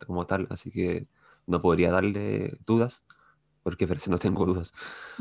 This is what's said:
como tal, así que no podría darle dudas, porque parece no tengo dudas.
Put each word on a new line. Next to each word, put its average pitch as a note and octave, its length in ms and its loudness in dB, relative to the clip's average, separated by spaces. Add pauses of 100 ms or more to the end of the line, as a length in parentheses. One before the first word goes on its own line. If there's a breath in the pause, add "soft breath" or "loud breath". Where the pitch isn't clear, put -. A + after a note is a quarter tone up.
como F2+ 200 -4
tal, F#2+ 240 0
así - 200 -10
que F2+ 380 -2 (400 soft breath)
no F2 120 2
podría F2 300 6
darle G2+ 760 0
dudas, A#2 380 2 (640 soft breath)
porque F2 240 -2
parece F2+ 220 -2
no F2 80 2
tengo F#2+ 280 0
dudas. F2+ 260 -2 (480 loud breath)